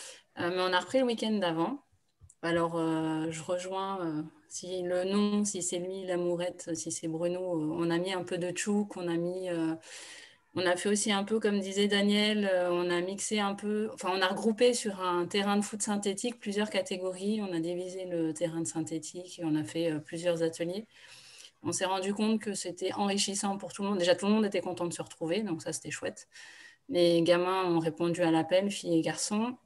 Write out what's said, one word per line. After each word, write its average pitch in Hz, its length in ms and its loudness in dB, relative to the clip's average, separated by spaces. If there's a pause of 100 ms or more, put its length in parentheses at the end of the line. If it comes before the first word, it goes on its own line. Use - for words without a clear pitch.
(380)
Euh, 175 120 -2
mais 185 100 0
on 185 120 0
a 185 60 6
repris 185 200 2
le 269 80 6
week-end 226 260 0
d'avant. 185 500 0 (600)
Alors, 170 360 0
euh, 160 520 0
je 160 120 -8
rejoins, 185 640 -4
euh, 156 160 -4 (260)
si 180 340 -6
le 180 220 0
nom, 208 400 2
si 190 180 -2
c'est 175 160 -2
lui, 185 280 -6
l'amourette, 175 680 -2
si 160 180 -6
c'est 165 160 -6
Bruno, 175 320 -2 (200)
euh, 156 160 0
on 170 140 0
a 170 80 2
mis 185 140 -2
un 180 120 -2
peu 180 140 -4
de 175 120 -2
tchouk, 208 460 -2
on 180 120 -4
a 170 80 0
mis, 180 340 -2
euh, 165 240 0 (800)
on 175 120 0
a 180 100 4
fait 180 120 0
aussi 208 240 2
un 196 120 2
peu, 220 140 2
comme 202 220 2
disait 196 280 2
Daniel, 208 640 4
euh, 180 220 2
on 175 180 2
a 175 120 2
mixé 202 380 -2
un 196 140 0
peu, 208 380 -2
enfin, - 220 -4
on 190 80 0
a 185 60 6
regroupé 214 460 4
sur 196 280 -4
un 175 240 0
terrain 202 300 2
de 208 60 4
foot 208 200 -6
synthétique 202 580 -2
plusieurs 208 300 -2
catégories. 190 720 -2
On 190 100 -4
a 170 80 -2
divisé 180 460 -4
le 165 260 -2
terrain 165 300 -2
de 160 40 -4
synthétique 160 720 -6
et 170 60 -6
on 156 100 0
a 151 100 0
fait, 165 280 -2
euh, 151 80 -2
plusieurs 170 420 -2
ateliers. 170 440 -2 (760)
On 175 100 -4
s'est 180 120 -2
rendu 190 300 0
compte 214 260 2
que 202 140 -6
c'était 185 400 -4
enrichissant 196 640 0
pour 180 160 -10
tout - 80 -8
le 196 80 0
monde. 202 80 0
Déjà, 175 180 6
tout 196 100 -2
le 202 60 4
monde 214 140 4
était 202 160 0
content 175 240 -4
de 165 80 -4
se - 80 -6
retrouver, 170 400 -2
donc 170 200 -4
ça, 165 120 -6
c'était - 160 -8
chouette. - 380 -8 (600)
Les 170 340 6
gamins 180 440 4
ont 170 140 4
répondu 170 420 0
à 165 100 4
l'appel, 185 380 4
filles 175 280 2
et 160 40 2
garçons. 214 640 -2